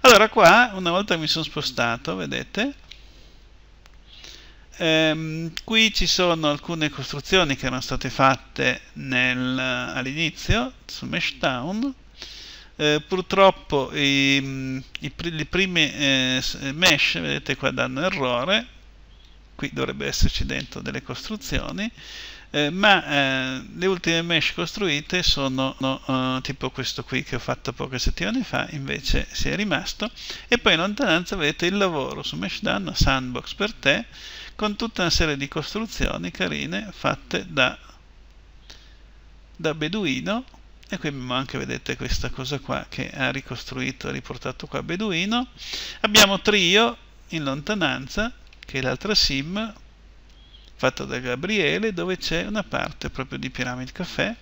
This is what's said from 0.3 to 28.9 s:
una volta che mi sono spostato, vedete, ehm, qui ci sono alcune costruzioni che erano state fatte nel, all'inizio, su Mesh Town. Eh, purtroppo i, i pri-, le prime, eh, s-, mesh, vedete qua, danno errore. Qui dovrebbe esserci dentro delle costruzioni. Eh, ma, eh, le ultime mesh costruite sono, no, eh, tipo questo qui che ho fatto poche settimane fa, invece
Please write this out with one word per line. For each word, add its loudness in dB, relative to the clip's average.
una 0
volta 2
che -2
mi -2
sono 0
spostato, -2
vedete, -4
ehm, 2
qui 4
ci 2
sono 2
alcune -2
costruzioni 0
che -8
erano -2
state -4
fatte 2
nel, 0
all'inizio, -2
su -10
Mesh -4
Town. -2
Eh, 4
purtroppo 4
i, 2
i -6
pri-, -6
le -4
prime, 2
eh, 0
s-, -4
mesh, 4
vedete -4
qua, 0
danno -2
errore. 0
Qui -6
dovrebbe -4
esserci 2
dentro -6
delle -8
costruzioni. -6
Eh, 2
ma, 4
eh, 0
le -4
ultime 2
mesh 0
costruite -2
sono, 0
no, -2
eh, 0
tipo -6
questo -6
qui -4
che -6
ho -2
fatto -4
poche -6
settimane 0
fa, -2
invece -2